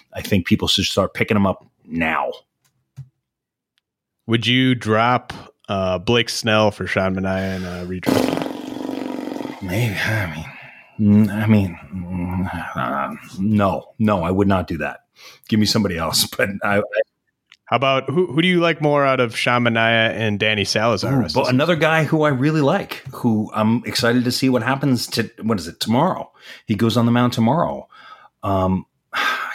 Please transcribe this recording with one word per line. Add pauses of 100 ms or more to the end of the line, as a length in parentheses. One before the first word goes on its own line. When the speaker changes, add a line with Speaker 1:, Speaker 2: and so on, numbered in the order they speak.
(140)
Speaker 1:
I
think
people
should
start
picking
him
up (180)
now. (2000)
Speaker 2:
Would
you
drop, (340)
uh,
Blake
Snell
for
Sean
Manaea
in
a
redraft?
Speaker 1:
Maybe.
I (540)
mean,
n-,
I
mean, (120)
mm,
uh, (240)
no,
no,
I
would
not
do
that. (420)
Give
me
somebody
else.
<laughs>
But (140)
I,
I (840)
Speaker 2:
How
about,
who,
who
do
you
like
more
out
of
Sean
Manaea
and
Danny
Salazar
Speaker 1:
Ooh,
Speaker 2:
rest
Speaker 1:
but
Speaker 2:
of
the
Speaker 1:
another
guy
who
I
really
like, (100)
who
I'm
excited
to
see
what
happens
to, (120)
what
is
it,
tomorrow? (380)
He
goes
on
the
mound
tomorrow. (560)
Um, (140)
<sighs>
I